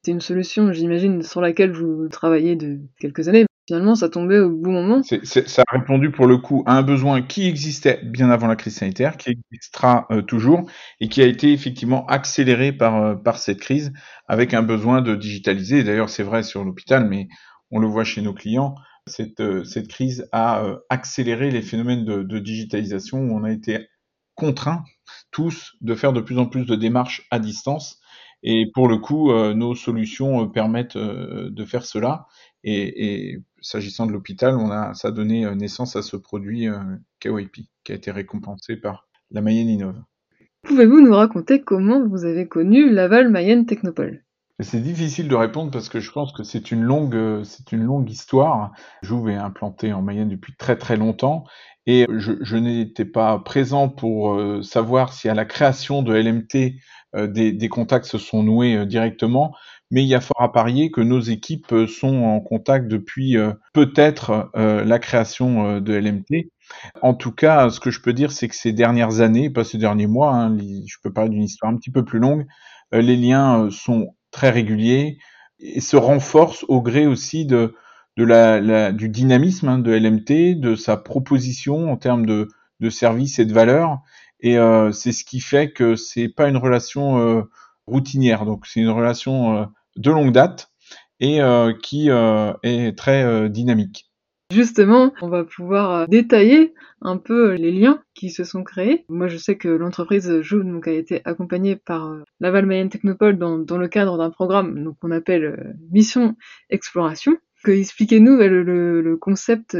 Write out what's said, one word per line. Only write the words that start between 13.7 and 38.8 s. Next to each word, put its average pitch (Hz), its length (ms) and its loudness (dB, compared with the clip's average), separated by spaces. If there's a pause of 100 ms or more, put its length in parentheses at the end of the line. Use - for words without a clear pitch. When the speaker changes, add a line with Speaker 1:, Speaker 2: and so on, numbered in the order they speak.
Speaker 2:
avec 117 260 0
un 113 100 2
besoin 113 380 0
de 117 140 0
digitaliser. 101 640 -2
Et 123 60 2
d'ailleurs, 104 240 0
c'est - 140 -8
vrai 107 200 -4
sur 101 220 -8
l'hôpital, 113 420 0
mais 98 220 -6 (440)
on 110 60 -2
le 110 80 0
voit 110 160 -2
chez 107 180 -6
nos 104 120 -4
clients, 131 420 -4 (320)
cette, - 320 -14
euh, 98 240 -4
cette 107 240 -10
crise 127 460 -8
a, 113 320 -2
euh, 98 120 -8 (120)
accéléré 127 600 -4
les 120 120 -4
phénomènes 117 420 -4
de, 104 200 -6
de 104 160 -8
digitalisation 107 800 -8
où 127 140 -4
on 107 120 -6
a 110 60 -4
été 110 360 -8 (480)
contraints 156 480 -6 (480)
tous - 480 -8
de 113 160 -4
faire 139 160 0
de 123 80 -2
plus 120 180 -6
en 123 100 0
plus 127 180 -6
de 113 100 0
démarches 120 560 -4
à 120 80 -4
distance. 113 640 -8 (420)
Et 113 300 0
pour 127 160 4
le 113 80 2
coup, 147 340 0
euh, 110 220 0
nos 120 200 -4
solutions, 117 680 -4
euh, 110 60 -4
permettent, 113 500 -4
euh, 107 520 -10
de 104 140 -12
faire 120 220 -8
cela. 123 400 -6 (400)
Et, 101 640 -6
et 95 80 -14 (240)
s'agissant 104 440 -8
de 110 60 -4
l'hôpital, 101 460 -4
on 110 120 -2
a, 104 240 -6
ça - 140 -10
a 110 40 -4
donné, 110 340 -4
euh, 101 100 -6
naissance 104 400 -8
à 107 60 -4
ce 101 160 -12
produit, 104 500 -8
euh, 104 120 -6 (420)
K - 60 -8
Y 104 200 -6
P, - 220 -20 (160)
qui 107 80 -12
a - 20 -10
été 101 160 -12
récompensé 101 640 -12
par 104 320 -12 (240)